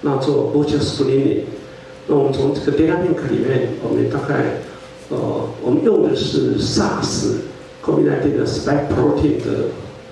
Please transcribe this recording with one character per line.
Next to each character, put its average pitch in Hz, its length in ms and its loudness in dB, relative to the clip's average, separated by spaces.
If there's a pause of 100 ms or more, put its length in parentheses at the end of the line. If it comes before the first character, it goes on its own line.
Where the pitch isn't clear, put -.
那 139 160 2
做 135 360 0
molecular 147 260 2
screening。 131 600 2 (680)
那 151 100 2
我 139 80 4
们 135 80 2
从 139 200 2
这 - 80 -2
个 143 160 0
data 160 200 4
bank 165 340 0
里 - 160 2
面， 135 220 2 (160)
我 117 100 0
们 - 160 0
大 139 80 -2 (100)
概， - 300 0 (520)
呃， 117 380 -4 (140)
我 123 80 0
们 143 140 4
用 208 180 6
的 - 140 2
是 - 420 2
sarscovid - 1500 0
nineteen - 320 2
的 - 80 2
spike - 440 0
protein - 500 2
的 - 320 -2 (420)